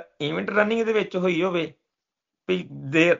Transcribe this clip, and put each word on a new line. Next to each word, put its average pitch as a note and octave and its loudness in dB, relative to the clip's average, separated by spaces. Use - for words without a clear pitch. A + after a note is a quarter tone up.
ਇਵੈਂਟ E3 -2
ਰਨਿੰਗ G#3+ 2
ਦੇ A3 0
ਵਿੱਚ G3+ 0
ਹੋਈ F3+ 0
ਹੋਵੇ F3 -2
ਵੀ D3+ -2
ਦੇ C#3+ 2